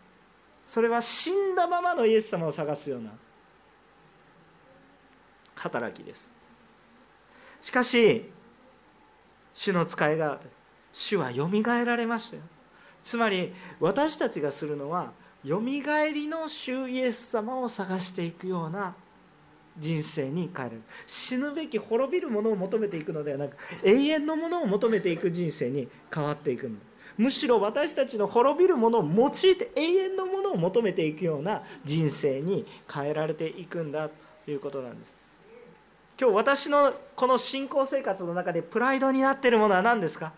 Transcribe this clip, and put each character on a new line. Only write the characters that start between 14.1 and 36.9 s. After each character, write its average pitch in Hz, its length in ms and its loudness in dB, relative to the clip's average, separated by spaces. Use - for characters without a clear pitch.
た 262 120 0
ち 175 120 -6
が 143 100 0
す 147 160 -6
る 147 100 -4
の 143 140 -6
は、 160 220 -4
よ 156 160 -2
み 262 200 -2
が 302 220 0
え 302 100 0
り 294 140 -4
の 320 220 -6
主 262 400 -6
イ 254 100 -4
エ 254 140 2
ス - 180 -6
様 240 300 -2
を 247 80 -2
探 190 320 -4
し 185 100 -6
て 175 140 -6
い 170 80 -4
く 185 160 -10
よ 175 180 -2
う 156 40 -6
な 185 260 -6
人 156 240 -2
生 147 280 -4
に 165 240 -4
変 131 120 -6
え 117 40 -8
る。 113 120 -14
死 - 320 -4
ぬ 285 140 -2
べ 311 160 -6
き 226 100 -2
滅 233 320 -2
び 359 100 0
る 339 80 -6
も 208 140 -2
の 226 80 2
を 214 60 0
求 185 220 -2
め 214 100 0
て 165 80 -6
い 156 80 -6
く 175 80 -6
の 151 100 -4
で 143 100 -4
は 135 60 -6
な 143 100 -4
く、 - 80 -16
永 277 240 6
遠 302 180 0
の 311 100 -2
も 330 120 -4
の 349 140 -2
を 277 40 0
求 202 220 2
め 220 120 2
て 175 120 0
い 165 40 -2
く 180 140 0
人 170 220 -2
生 123 180 -4
に 135 180 -4
変 151 120 -2
わ 147 80 0
っ 147 40 -6
て 147 140 -4
い 123 60 0
く 127 100 -8
ん 110 100 -8
だ。 - 80 -18
む 240 140 4
し 294 160 0
ろ 233 140 6
私 285 340 0
た 269 100 2
ち 247 140 -8
の 202 80 2
滅 262 320 4
び 359 80 8
る 370 100 6
も 226 140 4
の 233 80 4
を 185 60 2
用 208 240 4
い 277 40 -4
て、 370 440 4
永 285 60 0
遠 381 340 2
の 381 100 -2
も 381 140 -2
の 403 100 0
を 311 60 -2
求 185 260 2
め 196 100 2
て 165 140 0
い 151 80 -2
く 170 100 -6
よ 156 140 0
う 139 40 -6
な 196 200 -4
人 151 260 2
生 135 300 0
に 185 260 -2
変 147 180 -4
え 151 40 0
ら 156 120 -2
れ 156 80 -2
て 160 120 -6
い 170 180 -10
く 170 140 -8
ん 156 140 -6
だ 151 160 -4
と 151 60 -10
い 147 60 -4
う 135 40 -6
こ 139 120 -8
と 139 100 -6
な 120 80 -10
ん 110 80 -16
で 117 80 -20
す。 - 100 -20
今 254 100 4
日 196 40 4
私 269 340 4
の 285 240 6